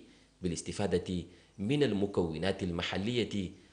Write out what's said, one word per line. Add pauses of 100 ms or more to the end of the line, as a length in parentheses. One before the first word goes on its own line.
(420)
بالاستفادة (340)
من
المكونات
المحلية (220)